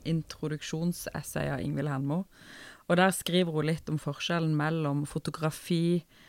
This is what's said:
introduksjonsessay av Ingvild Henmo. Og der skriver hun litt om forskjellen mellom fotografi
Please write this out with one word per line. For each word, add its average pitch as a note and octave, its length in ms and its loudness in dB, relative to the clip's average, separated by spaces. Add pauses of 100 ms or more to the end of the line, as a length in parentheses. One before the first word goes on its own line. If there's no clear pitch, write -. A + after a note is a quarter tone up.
introduksjonsessay D#3 1500 -2
av C#3 80 -4
Ingvild C#3+ 280 -2
Henmo. C#3+ 360 0 (640)
Og F3 80 6
der F#3 140 8
skriver F3 420 0
hun D3+ 140 0
litt D#3 240 -2
om D3+ 80 0
forskjellen D#3+ 580 0
mellom D3 500 0
fotografi E3 960 0 (240)